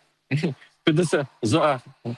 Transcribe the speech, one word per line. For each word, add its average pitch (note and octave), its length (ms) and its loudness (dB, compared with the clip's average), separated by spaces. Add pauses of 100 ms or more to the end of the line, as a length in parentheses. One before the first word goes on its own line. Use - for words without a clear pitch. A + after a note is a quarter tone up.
(300)
<laughs> D3 440 -6 (100)
п'ятдесят, D#3+ 420 0 (160)
за C#3 400 2 (360)